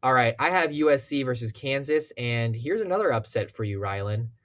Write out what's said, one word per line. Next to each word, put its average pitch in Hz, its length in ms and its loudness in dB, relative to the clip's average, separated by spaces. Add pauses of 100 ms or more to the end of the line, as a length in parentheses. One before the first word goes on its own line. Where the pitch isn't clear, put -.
All 127 100 4
right, 117 260 4
I 151 100 2
have 175 220 2
U 151 180 2
S 135 140 4
C 139 200 -2
versus 120 280 -4
Kansas, 139 640 -2
and 117 380 0
here's 147 240 -2
another 190 320 0
upset 110 400 -2
for 110 140 -6
you, 101 120 -4
Rylan. 101 520 -4 (160)